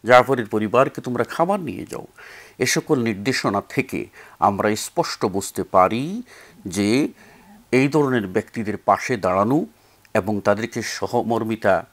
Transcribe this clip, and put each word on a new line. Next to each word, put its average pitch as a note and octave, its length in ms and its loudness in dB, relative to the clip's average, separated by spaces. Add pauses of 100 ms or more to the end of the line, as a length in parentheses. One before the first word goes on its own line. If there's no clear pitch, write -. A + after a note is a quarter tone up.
জাফরের B2 500 6
পরিবারকে A2 460 2
তোমরা A#2+ 240 -4
খাবার F#3 360 -2
নিয়ে - 300 -8
যাও। - 160 -12 (520)
এ B2+ 80 0
সকল D#3 300 0 (120)
নির্দেশনা G2+ 600 -2
থেকে - 320 -4 (400)
আমরা G2+ 360 2
স্পষ্ট - 500 -4
বুঝতে G2 360 -4 (120)
পারি G2+ 300 4 (640)
যে G2+ 240 0 (840)
এই C3 160 4
ধরনের C3 460 0
ব্যক্তিদের G#2 420 -4 (120)
পাশে G2+ 280 0
দাঁড়ানো G2+ 420 2 (560)
এবং G#2+ 260 0
তাদেরকে G#2+ 400 -2 (160)
সহমর্মিতা A2 760 0 (180)